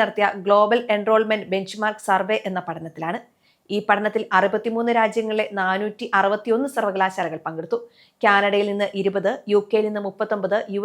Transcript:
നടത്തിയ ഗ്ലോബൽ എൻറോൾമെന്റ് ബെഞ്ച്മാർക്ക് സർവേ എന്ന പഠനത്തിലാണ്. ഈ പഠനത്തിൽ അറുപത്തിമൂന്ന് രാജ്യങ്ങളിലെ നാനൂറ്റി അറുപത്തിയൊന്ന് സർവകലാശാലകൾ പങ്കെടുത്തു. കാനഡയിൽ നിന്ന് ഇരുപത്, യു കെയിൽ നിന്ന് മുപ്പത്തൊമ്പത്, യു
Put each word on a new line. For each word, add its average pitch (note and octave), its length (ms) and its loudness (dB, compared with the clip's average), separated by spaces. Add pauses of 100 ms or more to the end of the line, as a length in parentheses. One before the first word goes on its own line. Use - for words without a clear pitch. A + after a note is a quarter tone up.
നടത്തിയ G#3 320 2 (120)
ഗ്ലോബൽ G#3 420 4 (100)
എൻറോൾമെന്റ് A3 560 2
ബെഞ്ച്മാർക്ക് G#3 560 -4
സർവേ F#3+ 380 2
എന്ന F#3 220 -4
പഠനത്തിലാണ്. D#3+ 520 -8 (500)
ഈ G3+ 80 0 (100)
പഠനത്തിൽ G#3 340 2 (140)
അറുപത്തിമൂന്ന് A3 600 0
രാജ്യങ്ങളിലെ A3 480 0 (140)
നാനൂറ്റി G#3 600 -4
അറുപത്തിയൊന്ന് A3 500 0
സർവകലാശാലകൾ F#3+ 800 -2
പങ്കെടുത്തു. D#3+ 300 -6 (480)
കാനഡയിൽ G3+ 460 4
നിന്ന് G3+ 180 -2 (120)
ഇരുപത്, G3 380 0 (140)
യു G#3 200 2
കെയിൽ G#3+ 140 2
നിന്ന് G#3 200 -4
മുപ്പത്തൊമ്പത്, G#3 640 -2
യു G3+ 140 -4